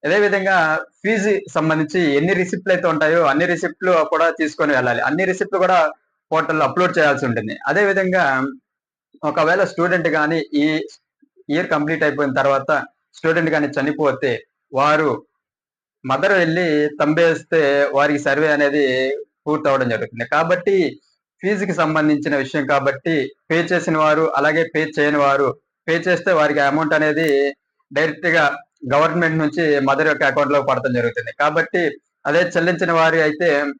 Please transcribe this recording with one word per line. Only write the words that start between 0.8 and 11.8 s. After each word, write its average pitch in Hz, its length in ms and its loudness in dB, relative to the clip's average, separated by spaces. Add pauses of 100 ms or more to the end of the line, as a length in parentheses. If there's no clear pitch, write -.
ఫీజు 208 280 0 (240)
సంబంధించి 156 460 0 (160)
ఎన్ని 180 220 0
రిసిప్ట్లు 185 340 -2
అయితే 180 180 -2
ఉంటాయో 160 300 2 (100)
అన్ని 165 200 0
రిసిప్ట్లు 180 420 -2 (180)
కూడా 165 160 2 (120)
తీసుకొని 151 360 0
వెళ్ళాలి. 120 320 0
అన్ని 165 220 0
రిసిప్ట్లు 185 340 -2
కూడా 185 140 4 (560)
పోర్టల్లో 160 340 0
అప్‌లోడ్ 180 300 0
చేయాల్సి 143 320 2
ఉంటుంది. 110 260 -4 (160)
అదేవిధంగా 190 520 2 (1040)
ఒకవేళ 165 420 2
స్టూడెంట్ 175 360 0 (100)
కానీ 156 200 0 (260)
ఈ - 20 2 (880)
ఇయర్ 180 200 -2
కంప్లీట్ 156 340 -2